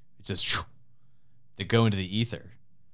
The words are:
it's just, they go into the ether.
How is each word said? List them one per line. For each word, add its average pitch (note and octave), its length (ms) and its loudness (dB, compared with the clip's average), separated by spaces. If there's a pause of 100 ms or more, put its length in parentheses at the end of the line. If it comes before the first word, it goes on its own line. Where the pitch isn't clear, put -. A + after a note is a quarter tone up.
(200)
it's - 80 -12
just, - 380 2 (920)
they G2 80 -6
go A#2 220 6
into G2+ 120 4
the F#2+ 200 -2
ether. A2+ 340 -4 (420)